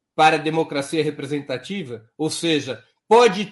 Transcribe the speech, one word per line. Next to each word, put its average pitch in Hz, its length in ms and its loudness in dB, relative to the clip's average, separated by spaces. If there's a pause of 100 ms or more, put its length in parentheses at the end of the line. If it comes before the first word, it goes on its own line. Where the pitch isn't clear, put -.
(140)
para 160 200 4
a 151 60 -2
democracia 156 640 -2
representativa? 139 1000 -8 (140)
Ou 156 120 -2
seja, 143 520 -4 (240)
pode 214 460 4